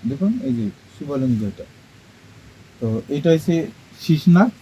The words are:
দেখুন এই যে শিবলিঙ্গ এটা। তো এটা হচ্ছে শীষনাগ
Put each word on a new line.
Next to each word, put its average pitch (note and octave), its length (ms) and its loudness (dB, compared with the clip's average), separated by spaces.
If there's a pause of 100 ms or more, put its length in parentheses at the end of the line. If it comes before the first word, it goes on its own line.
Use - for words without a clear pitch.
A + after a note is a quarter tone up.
দেখুন F#3+ 340 -2
এই F3+ 100 -2
যে G#3+ 120 -2 (340)
শিবলিঙ্গ C3 440 -2
এটা। G2 220 -10 (1120)
তো A2+ 300 -2
এটা D3 200 0
হচ্ছে E3 380 2 (340)
শীষনাগ F3 480 4 (120)